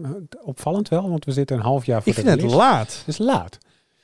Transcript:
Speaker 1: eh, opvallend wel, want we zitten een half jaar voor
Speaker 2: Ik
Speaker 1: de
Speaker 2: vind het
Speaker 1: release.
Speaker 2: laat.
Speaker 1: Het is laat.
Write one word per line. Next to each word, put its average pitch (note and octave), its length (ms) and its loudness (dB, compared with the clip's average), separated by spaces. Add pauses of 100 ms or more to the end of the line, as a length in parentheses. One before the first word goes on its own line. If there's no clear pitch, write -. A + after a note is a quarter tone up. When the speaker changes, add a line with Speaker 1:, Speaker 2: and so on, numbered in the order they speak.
Speaker 1:
eh, C3+ 60 -6 (340)
opvallend F#3 460 -4
wel, F#3 200 0
want E3 160 -4
we C#3+ 60 -4
zitten C3+ 260 -2
een A2 60 -4
half B2 220 0
jaar A2+ 180 0
voor - 80 2
Speaker 2:
Ik - 60 -2
Speaker 1:
de A2 60 0
Speaker 2:
vind A3+ 100 4
het D3+ 100 2
Speaker 1:
release. C3+ 200 6
Speaker 2:
laat. E3+ 340 2
Speaker 1:
Het - 100 -12
is D3+ 100 -6
laat. F#2+ 400 -2 (460)